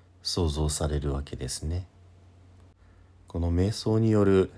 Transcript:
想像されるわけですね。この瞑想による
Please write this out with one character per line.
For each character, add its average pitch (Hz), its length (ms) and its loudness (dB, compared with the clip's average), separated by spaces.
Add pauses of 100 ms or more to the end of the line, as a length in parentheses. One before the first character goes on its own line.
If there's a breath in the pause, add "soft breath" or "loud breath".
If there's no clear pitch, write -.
(220 soft breath)
想 87 260 -2
像 76 200 -2
さ 78 180 -2
れ 76 140 -2
る 71 120 -4
わ 69 120 -6
け - 100 -12
で 64 140 -8
す - 160 -10
ね。 85 240 -6 (1500 soft breath)
こ 87 60 -4
の 85 120 0
瞑 92 200 2
想 110 260 0
に 110 140 4
よ 104 120 4
る 95 340 4